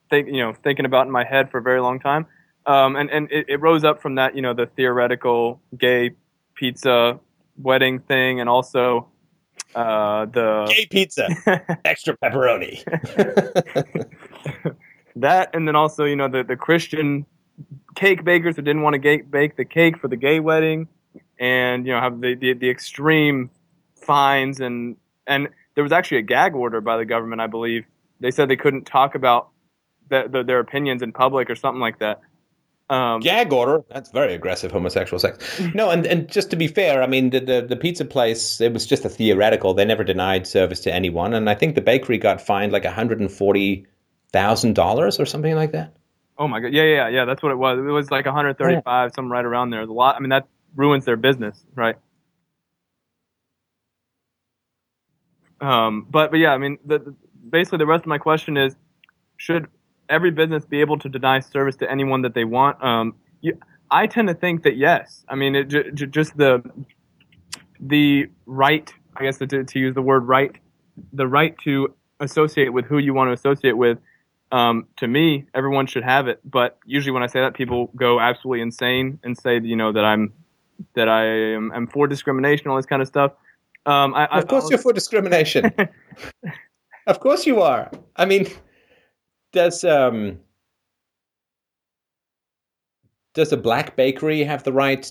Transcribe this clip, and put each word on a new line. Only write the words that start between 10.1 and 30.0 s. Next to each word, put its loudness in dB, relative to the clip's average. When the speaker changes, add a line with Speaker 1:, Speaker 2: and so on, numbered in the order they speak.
Speaker 1:
the 0
Speaker 2:
Gay 2
pizza, -2
Speaker 1:
<laughs> -6
Speaker 2:
extra -2
pepperoni. -2
<laughs> -2
Speaker 1:
That, 2
and -2
then 0
also, 0
you 0
know, -2
the, -2
the -4
Christian -2
cake 0
bakers 2
who -8
didn't 0
wanna 2
ga-, 2
bake -2
the -4
cake 2
for -6
the -4
gay 2
wedding, 0
and, 0
you -4
know, 0
have -2
the, -2
the, 0
the 0
extreme 0
fines, 0
and, -8
and 0
there 0
was -2
actually 2
a 0
gag 0
order -4
by -2
the -4
government, -4
I -4
believe. -6
They -4
said 0
they 2
couldn't -2
talk 2
about 2